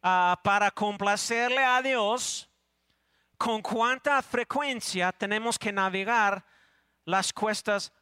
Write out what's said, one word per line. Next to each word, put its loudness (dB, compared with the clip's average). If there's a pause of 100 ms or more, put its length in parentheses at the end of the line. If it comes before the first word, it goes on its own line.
ah, 2
para 2
complacerle 0
a 4
Dios, -2 (880)
con -2
cuánta 0
frecuencia -2
tenemos -2
que -4
navegar 0 (600)
las 0
cuestas -2 (100)